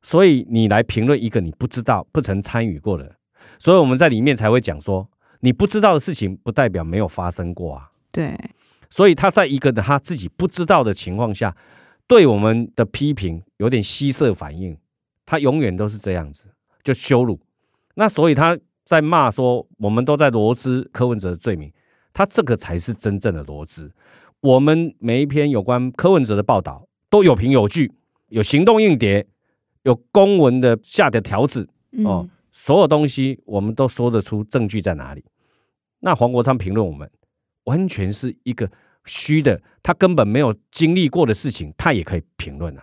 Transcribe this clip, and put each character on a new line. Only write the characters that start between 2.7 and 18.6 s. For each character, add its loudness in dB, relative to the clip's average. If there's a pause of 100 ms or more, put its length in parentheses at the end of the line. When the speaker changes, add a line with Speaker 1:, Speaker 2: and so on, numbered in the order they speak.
Speaker 1:
过 -4
的， -14 (420)
所 4
以 8
我 6
们 0
在 4
里 0
面 2
才 0
会 4
讲 -8
说， -6 (320)
你 2
不 0
知 -2
道 6
的 2
事 -4
情 -6
不 -10
代 2
表 -4
没 -6
有 -2
发 -6
生 -8
过 -10
啊。 -20 (220)
Speaker 2:
对。 -6 (560)
Speaker 1:
所 4
以 6
他 2
在 4
一 -2
个 0
他 0
自 -6
己 -10
不 -6
知 -4
道 4
的 -2
情 -10
况 -4
下， -4 (520)
对 4
我 4
们 0
的 2
批 -4
评 -8 (140)
有 -2
点 0
稀 -4
释 0
反 -10
应， -12 (500)
他 -2
永 0
远 -2
都 -4
是 -10
这 -6
样 -6
子， -20 (400)
就 0
羞 0
辱。 -4 (560)
那 2
所 2
以 4
他 2 (280)